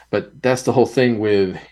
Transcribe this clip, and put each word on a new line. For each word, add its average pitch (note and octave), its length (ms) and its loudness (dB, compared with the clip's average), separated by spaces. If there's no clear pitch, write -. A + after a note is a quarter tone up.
but - 320 -6
that's B2+ 220 0
the B2+ 100 -2
whole A#2 120 4
thing A#2+ 340 0
with G2+ 380 0